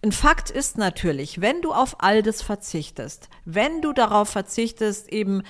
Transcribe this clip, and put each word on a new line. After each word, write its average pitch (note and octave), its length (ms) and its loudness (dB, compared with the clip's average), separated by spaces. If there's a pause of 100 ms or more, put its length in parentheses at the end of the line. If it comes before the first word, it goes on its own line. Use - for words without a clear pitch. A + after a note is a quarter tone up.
Ein G#3+ 80 2
Fakt D#4 400 2
ist - 260 -4
natürlich, E3+ 640 -2
wenn C4+ 220 2
du E4 100 -2
auf B3+ 300 0
all G#3 180 6
das G#3+ 220 -2
verzichtest, - 840 -8 (160)
wenn B3 360 0
du D4+ 100 0
darauf G#3 380 4
verzichtest, G#3+ 800 -4
eben G3 380 0